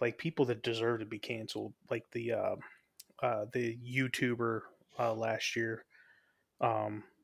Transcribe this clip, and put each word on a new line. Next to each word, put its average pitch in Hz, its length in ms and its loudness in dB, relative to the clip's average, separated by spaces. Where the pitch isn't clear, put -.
like, 120 180 2
people 160 280 2
that 120 160 0
deserve 117 380 2
to 107 60 -6
be 110 120 -8
canceled, 110 560 -6
like 117 220 -4
the, 117 200 -2
uh, 101 240 2
uh, 110 300 0
the 120 260 -2
YouTuber, 123 840 2
uh, 117 160 2
last 113 420 0
year. 113 280 -2
Um, 107 440 2